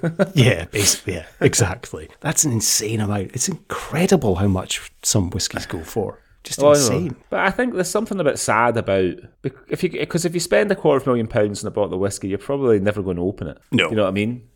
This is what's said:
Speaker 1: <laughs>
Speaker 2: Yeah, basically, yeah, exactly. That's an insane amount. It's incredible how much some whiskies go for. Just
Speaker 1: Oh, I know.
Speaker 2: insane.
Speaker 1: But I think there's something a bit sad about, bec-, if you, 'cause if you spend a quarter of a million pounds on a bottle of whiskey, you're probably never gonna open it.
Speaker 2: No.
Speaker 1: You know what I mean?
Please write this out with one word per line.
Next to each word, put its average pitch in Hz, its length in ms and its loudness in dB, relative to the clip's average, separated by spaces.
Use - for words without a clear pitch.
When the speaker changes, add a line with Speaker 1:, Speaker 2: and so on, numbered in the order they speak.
Speaker 1:
<laughs> - 40 -6
Speaker 2:
Yeah, 110 360 4
basically, 98 440 0
yeah, 82 100 -10
exactly. 85 640 0
That's 156 240 0
an 131 80 0
insane 110 480 0
amount. 104 320 -2
It's - 160 -4
incredible 156 840 0
how 98 120 2
much - 420 -2
some 90 280 2
whiskies - 340 -6
go 82 180 -8
for. - 380 -6
Just - 200 -8
Speaker 1:
Oh, 147 60 8
I 147 40 10
know. 147 60 6
Speaker 2:
insane. 110 360 2
Speaker 1:
But 190 120 -2
I 196 100 2
think 233 220 -2
there's 180 160 -2
something 196 300 -2
a 175 40 0
bit 120 160 0
sad 113 380 2
about, 95 380 0
bec-, - 120 -6
if - 140 -4
you, 185 60 2
'cause 165 180 -2
if 170 80 -4
you 175 60 -2
spend 208 320 2
a 185 40 0
quarter 147 260 4
of - 60 -8
a - 20 4
million 117 180 0
pounds 107 360 0
on 107 40 -6
a 92 40 -8
bottle 98 240 -2
of 92 40 -2
whiskey, 98 300 -4
you're 95 80 -2
probably 131 420 2
never 101 220 0
gonna 87 220 -4
open 95 240 -4
it. 71 100 -12
Speaker 2:
No. 95 180 2
Speaker 1:
You 113 80 -4
know 104 60 4
what 92 60 2
I 95 40 -2
mean? 113 300 -2